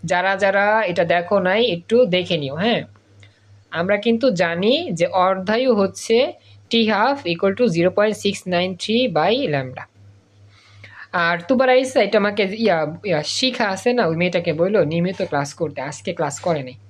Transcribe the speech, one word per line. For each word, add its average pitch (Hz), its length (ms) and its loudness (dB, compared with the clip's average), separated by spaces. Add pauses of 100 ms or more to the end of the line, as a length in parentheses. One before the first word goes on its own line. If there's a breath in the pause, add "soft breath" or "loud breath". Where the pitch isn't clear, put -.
(120)
যারা 180 200 0 (120)
যারা 196 220 2 (260)
এটা 180 120 0 (100)
দেখো 175 240 2 (100)
নাই, 202 140 2 (140)
একটু 170 200 -4 (200)
দেখে 180 260 0
নিও, 139 220 -6
হ্যাঁ? 220 180 0 (960 soft breath)
আমরা 190 160 2 (100)
কিন্তু 233 200 2 (160)
জানি 180 320 2 (260)
যে 170 60 2 (220)
অর্ধায়ু 214 440 0 (100)
হচ্ছে 196 360 0 (540 soft breath)
T - 20 -2 (200)
half 247 240 0 (140)
equal 196 280 0
to 247 40 4 (120)
zero 170 220 2
point 208 260 2
six 202 120 0 (200)
nine 180 160 0 (100)
three 226 220 0 (140)
by 175 160 2 (200)
lambda। 131 300 -6 (1400 loud breath)
আর 170 100 2 (120)
তুবার 254 280 2
আইসা, 262 320 2
এটা 220 160 2
আমাকে 208 200 0 (220)
ইয়া, 180 120 4 (320)
ইয়া, 156 100 2 (180)
শিখা 247 280 0 (100)
আছে 240 220 -2
না, 226 120 2
ওই 160 120 -2
মেয়েটাকে 175 300 -2 (100)
বললো 202 180 2 (120)
নিয়মিত 175 280 -2 (120)
ক্লাস 143 180 -2 (100)
করতে, 143 200 -6 (100)
আজকে 180 280 -8
ক্লাস 143 180 -4 (100)
করে 160 220 0
নাই। 123 100 -18 (120)